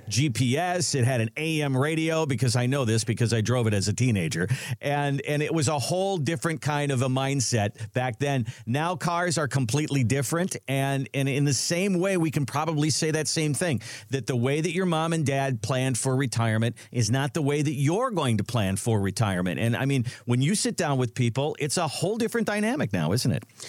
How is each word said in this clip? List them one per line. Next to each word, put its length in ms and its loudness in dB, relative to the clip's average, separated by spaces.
G 200 2
P 280 0
S. 380 0
It 100 2
had 160 2
an 160 0
A 240 -2
M 140 0
radio, 520 2
because 280 0
I 120 2
know 180 2
this 180 2
because 300 0
I 80 2
drove 240 2
it 80 2
as 140 2
a 60 0
teenager. 540 0
And, 400 0
and 200 -2
it 120 0
was 160 2
a 100 0
whole 380 -2
different 440 -2
kind 300 0
of 100 2
a 60 2
mindset 840 0
back 260 -2
then. 260 0
Now 280 0
cars 440 0
are 80 0
completely 560 0
different. 520 0
And, 460 0
and 140 0
in 180 2
the 80 2
same 460 0
way, 180 2
we 120 2
can 160 0
probably 460 0
say 200 0
that 160 0
same 280 0
thing, 260 0
that 160 -2
the 80 0
way 260 2
that 100 0
your 140 0
mom 280 0
and 120 0
dad 380 0
planned 340 0
for 180 0
retirement 600 0
is 180 0
not 240 0
the 80 -2
way 200 2
that 100 0
you're 400 0
going 260 2
to 60 0
plan 320 0
for 240 0
retirement. 580 0
And 200 0
I 80 -2
mean, 200 2
when 160 2
you 120 2
sit 220 -2
down 220 0
with 180 -2
people, 440 0
it's 180 -2
a 100 0
whole 300 -2
different 280 0
dynamic 460 0
now, 220 0
isn't 180 0
it? 140 -2